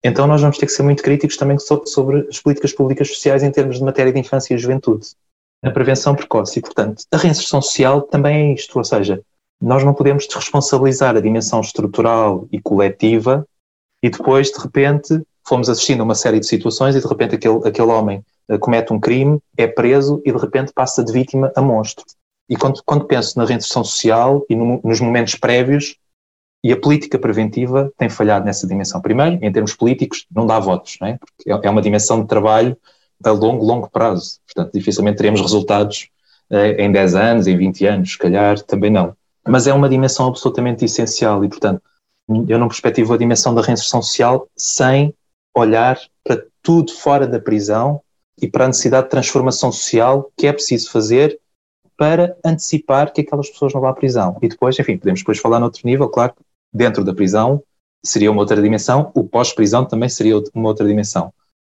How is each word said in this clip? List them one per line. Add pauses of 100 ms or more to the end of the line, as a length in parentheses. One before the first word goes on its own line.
então
nós
vamos
ter
que
ser
muito
críticos
também
so-,
sobre
as
políticas
públicas
sociais
em
termos
de
matéria
de
infância
e
juventude. (560)
A
prevenção
precoce
e,
portanto,
a
reinserção
social
também
é
isto,
ou
seja, (400)
nós
não
podemos
desresponsabilizar
a
dimensão
estrutural
e
coletiva (560)
e
depois,
de
repente, (260)
fomos
assistindo
a
uma
série
de
situações
e,
de
repente,
aquele,
aquele
homem, (260)
eh,
comete
um
crime, (160)
é
preso
e,
de
repente,
passa
de
vítima
a
monstro. (460)
E
quando,
quando
penso
na
reinserção
social
e
no,
nos
momentos
prévios, (680)
e
a
política
preventiva
tem
falhado
nessa
dimensão.
Primeiro,
em
termos
políticos,
não
dá
votos,
não
é?
Porque
é,
é
uma
dimensão
de
trabalho (440)
a
longo,
longo
prazo.
Portanto,
dificilmente
teremos
resultados, (420)
eh,
em
dez
anos,
em
vinte
anos,
se
calhar,
também
não. (320)
Mas
é
uma
dimensão
absolutamente
essencial
e,
portanto, (640)
eu
não
perspectivo
a
dimensão
da
reinserção
social
sem (420)
olhar (240)
para (200)
tudo
fora
da
prisão (400)
e
para
a
necessidade
de
transformação
social
que
é
preciso
fazer (600)
para
antecipar
que
aquelas
pessoas
não
vão
à
prisão.
E
depois,
enfim,
podemos
depois
falar
noutro
nível,
claro, (400)
dentro
da
prisão (420)
seria
uma
outra
dimensão,
o
pós-prisão
também
seria
out-,
uma
outra
dimensão. (340)